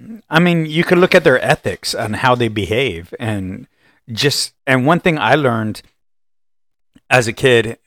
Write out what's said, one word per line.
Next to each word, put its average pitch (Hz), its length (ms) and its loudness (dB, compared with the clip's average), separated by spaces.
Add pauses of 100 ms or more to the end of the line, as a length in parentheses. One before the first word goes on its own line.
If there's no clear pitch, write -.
(300)
I 156 100 2
mean, 170 260 2
you 156 180 -2
could 180 140 2
look 180 180 4
at 165 80 4
their 135 180 4
ethics - 540 -4
and 107 220 -6
how 127 180 2
they 120 120 0
behave, 107 720 -4
and 104 480 -8 (440)
just, 120 420 -2 (140)
and 131 180 2
one 170 160 4
thing 165 160 0
I 117 180 2
learned 113 460 -2 (1300)
as 127 180 2
a 113 60 -4
kid, 117 540 2